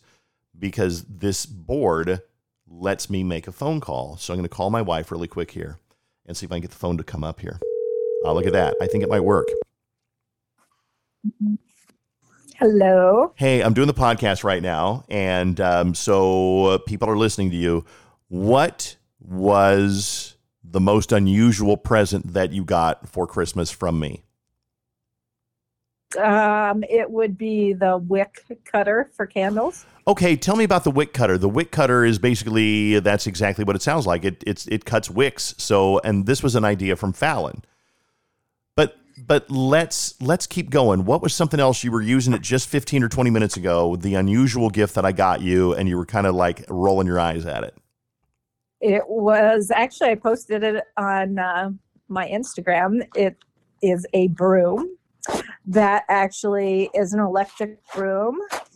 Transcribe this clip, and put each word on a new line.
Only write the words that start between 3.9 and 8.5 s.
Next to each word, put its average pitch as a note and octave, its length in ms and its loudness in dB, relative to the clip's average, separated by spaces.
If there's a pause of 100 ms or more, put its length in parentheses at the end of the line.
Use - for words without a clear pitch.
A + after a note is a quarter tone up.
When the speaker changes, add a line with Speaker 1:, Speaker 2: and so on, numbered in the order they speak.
Speaker 1:
So - 140 -10
I'm F2+ 60 -4
gonna F2 100 -6
call F#2 220 -4
my A2+ 120 -2
wife E2 280 -4
really E2+ 160 -8
quick E2+ 240 -8
here D2+ 280 -14 (480)
and E2+ 100 -14
see F#2+ 100 -12
if E2 60 -10
I F2+ 40 -6
can E2+ 60 -4
get E2 80 -14
the - 60 -20
phone F2 220 -4
to D#2+ 40 -8
come - 220 -10
up D#2+ 160 -10
here. - 180 -12 (680)
Oh, D#2+ 100 0
look F2 120 -2
at F#2 60 0